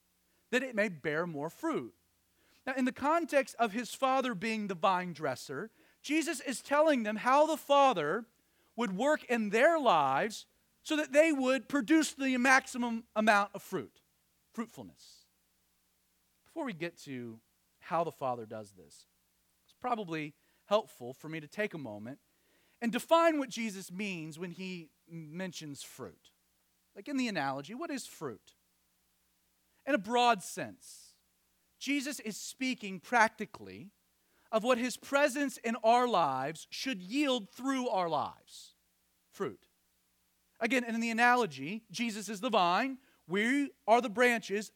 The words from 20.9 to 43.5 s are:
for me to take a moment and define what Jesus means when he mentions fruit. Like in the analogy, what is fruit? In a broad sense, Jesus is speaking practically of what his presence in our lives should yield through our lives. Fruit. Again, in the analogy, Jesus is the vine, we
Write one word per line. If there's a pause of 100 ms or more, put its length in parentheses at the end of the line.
for
me
to
take
a
moment (640)
and
define
what
Jesus
means
when
he (200)
mentions
fruit. (640)
Like
in
the
analogy,
what
is
fruit? (1300)
In
a
broad
sense, (640)
Jesus
is
speaking
practically (640)
of
what
his
presence
in
our
lives
should
yield
through
our
lives. (560)
Fruit. (960)
Again,
in
the
analogy,
Jesus
is
the
vine, (280)
we (160)